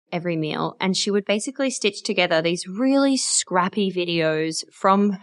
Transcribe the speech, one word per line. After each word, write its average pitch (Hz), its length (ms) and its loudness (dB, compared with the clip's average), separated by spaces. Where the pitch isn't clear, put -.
every 170 240 -2
meal." 156 440 -4
And 185 160 0
she - 140 -2
would 196 140 0
basically 262 440 -2
stitch 208 360 -2
together 180 360 0
these 170 280 0
really 269 480 2
scrappy 190 760 0
videos 160 720 0
from 196 500 2